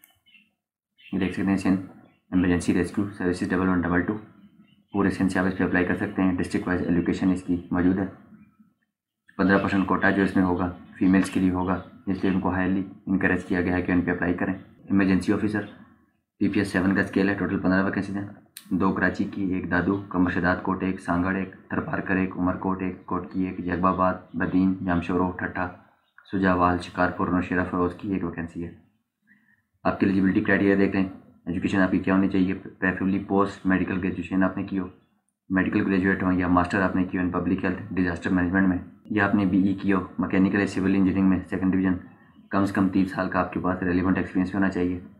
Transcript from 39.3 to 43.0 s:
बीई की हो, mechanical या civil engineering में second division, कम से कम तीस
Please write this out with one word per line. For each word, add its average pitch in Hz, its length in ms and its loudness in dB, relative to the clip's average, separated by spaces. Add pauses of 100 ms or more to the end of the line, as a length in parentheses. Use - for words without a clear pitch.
बीई 95 280 2
की 95 160 -4
हो, 95 100 4 (200)
mechanical 98 400 2
या 98 60 2
civil 95 280 0
engineering 95 340 4
में 92 160 2
second 92 280 -2
division, 92 260 2 (540)
कम 98 120 2
से 98 80 -2
कम 98 160 2
तीस 92 240 0